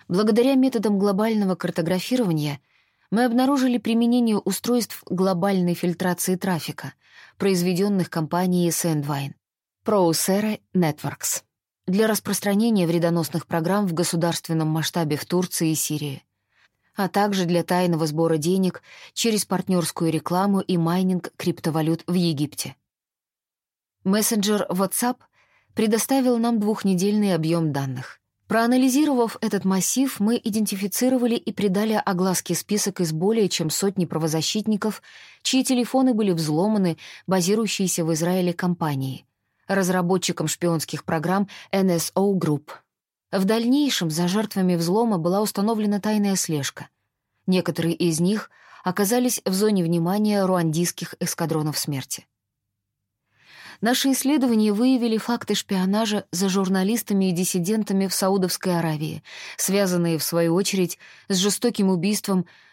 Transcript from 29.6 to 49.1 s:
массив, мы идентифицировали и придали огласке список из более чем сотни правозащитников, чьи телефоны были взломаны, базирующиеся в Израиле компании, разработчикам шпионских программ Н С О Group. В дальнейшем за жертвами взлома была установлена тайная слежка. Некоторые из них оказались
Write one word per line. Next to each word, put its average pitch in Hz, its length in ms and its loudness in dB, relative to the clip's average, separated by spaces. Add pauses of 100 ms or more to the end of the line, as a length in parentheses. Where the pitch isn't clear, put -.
массив, 190 540 0
мы 220 240 0
идентифицировали 220 920 0
и 226 160 -6
придали 208 520 0
огласке 180 520 0
список 202 440 -2
из 160 120 -2
более 196 360 0
чем 156 220 -2
сотни 196 340 -2
правозащитников, 185 960 -2 (420)
чьи 262 200 2
телефоны 254 520 2
были 208 180 2
взломаны, 170 680 0 (300)
базирующиеся 190 760 0
в 165 100 0
Израиле 175 380 0
компании, 147 720 -4 (440)
разработчикам 180 800 0
шпионских 160 560 -4
программ 175 440 0 (220)
Н 190 200 2
С 170 260 0
О 196 180 2
Group. 156 360 -2 (600)
В 190 140 0
дальнейшем 233 640 2
за 165 180 -2
жертвами 190 480 0
взлома 190 440 0
была 180 240 0
установлена 208 580 -2
тайная 208 340 0
слежка. 147 540 -4 (580)
Некоторые 170 480 0
из 165 260 0
них 202 300 0 (320)
оказались 208 600 0